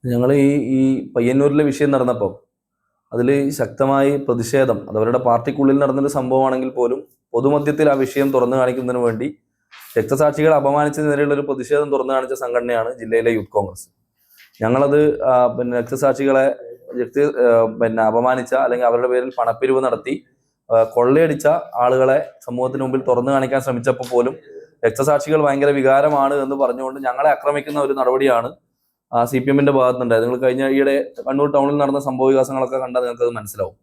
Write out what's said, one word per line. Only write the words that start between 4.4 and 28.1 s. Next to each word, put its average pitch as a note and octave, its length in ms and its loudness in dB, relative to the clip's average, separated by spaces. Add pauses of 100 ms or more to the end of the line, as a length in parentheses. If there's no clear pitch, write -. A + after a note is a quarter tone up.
അത് G#2 80 -4
അവരുടെ A2+ 200 0
പാർട്ടിക്കുള്ളിൽ C3+ 600 2
നടന്നൊരു C#3 300 0
സംഭവമാണെങ്കിൽ C3 640 0
പോലും B2 380 -4 (260)
പൊതുമധ്യത്തിൽ C#3+ 560 2
ആ C#3 40 4
വിഷയം C3+ 380 0
തുറന്നു B2+ 260 0
കാണിക്കുന്നതിന് B2 460 -2
വേണ്ടി A#2 340 -4 (640)
രക്തസാക്ഷികളെ D3 560 2
അപമാനിച്ചതിനെതിരെയുള്ള D3 800 0
ഒരു C#3+ 80 -2
പ്രതിഷേധം C#3 500 -2
തുറന്നു C3 220 -2
കാണിച്ച C3 200 -2
സംഘടനയാണ് A#2+ 680 -4
ജില്ലയിലെ A2+ 320 0
യൂത്ത് G#2+ 180 -4
കോൺഗ്രസ്. F#2+ 400 -4 (760)
ഞങ്ങളത്, C#3+ 600 2
ആ, B2 240 4
പിന്നെ A#2+ 320 -2
രക്തസാക്ഷികളെ C3+ 760 0 (460)
രക്ത-, C#3+ 380 -2
ആ, A#2 260 4
പിന്നെ A2+ 380 -2
അപമാനിച്ച A#2+ 500 0
അല്ലെങ്കിൽ B2 320 0
അവരുടെ A#2+ 220 2
പേരിൽ B2+ 300 -2
പണപ്പിരിവ് B2+ 460 0
നടത്തി, B2 420 -4 (480)
ആ, A2+ 100 4
കൊള്ളയടിച്ച C#3 640 2 (280)
ആളുകളെ C3 560 2 (140)
സമൂഹത്തിന് B2+ 360 -6
മുമ്പിൽ C3 260 -2
തുറന്നു B2 240 0
കാണിക്കാൻ C3+ 300 0
ശ്രമിച്ചപ്പോൾ B2 500 -4
പോലും B2 260 0 (480)
രക്തസാക്ഷികൾ D#3 560 0
ഭയങ്കര C#3 280 2
വികാരമാണ് C#3 640 2
എന്ന് C#3 220 -2
പറഞ്ഞുകൊണ്ട് C3 440 -4
ഞങ്ങളെ C3+ 300 0
ആക്രമിക്കുന്ന D3 520 -2
ഒരു C#3 120 0
നടപടിയാണ്, C3 640 0 (580)